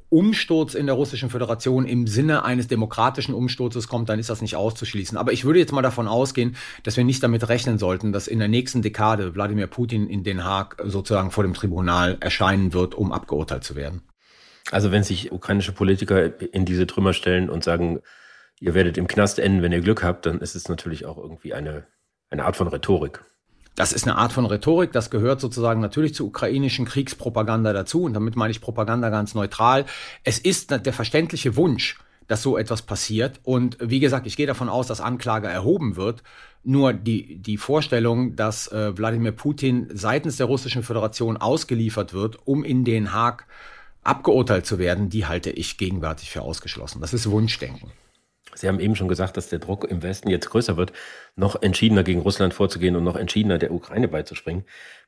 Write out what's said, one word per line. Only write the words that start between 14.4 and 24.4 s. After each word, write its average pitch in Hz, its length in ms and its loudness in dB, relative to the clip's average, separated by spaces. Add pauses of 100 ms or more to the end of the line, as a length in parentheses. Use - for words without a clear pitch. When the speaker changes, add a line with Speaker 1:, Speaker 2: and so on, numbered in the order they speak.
Speaker 2:
Also 101 180 4
wenn 101 140 4
sich 90 260 -4
ukrainische 98 420 -2
Politiker 95 720 2 (100)
in 92 120 2
diese 90 240 2
Trümmer 98 240 4
stellen 92 380 2
und 85 120 -4
sagen, 85 380 0 (600)
"Ihr 85 140 0
werdet 90 240 4
im 90 80 0
Knast 101 320 2
enden, 98 240 4
wenn 87 100 2
ihr 87 80 2
Glück 107 220 2
habt", 87 240 0
dann 80 140 0
ist 82 160 -8
es - 120 -12
natürlich 82 380 -6
auch 78 100 -12
irgendwie - 380 -12
eine, 76 320 -8 (420)
eine 73 160 -6
Art - 120 0
von 90 100 0
Rhetorik. - 580 -2 (520)
Speaker 1:
Das 95 160 0
ist - 140 -2
eine 101 100 0
Art 117 160 2
von 123 120 2